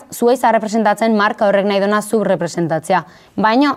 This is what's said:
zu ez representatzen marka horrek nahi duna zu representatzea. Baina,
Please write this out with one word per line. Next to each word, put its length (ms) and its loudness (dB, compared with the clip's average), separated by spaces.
zu 160 0
ez 120 2
representatzen 760 0
marka 300 0
horrek 180 2
nahi 160 0
duna 200 0
zu 220 -2
representatzea. 800 -2
Baina, 400 2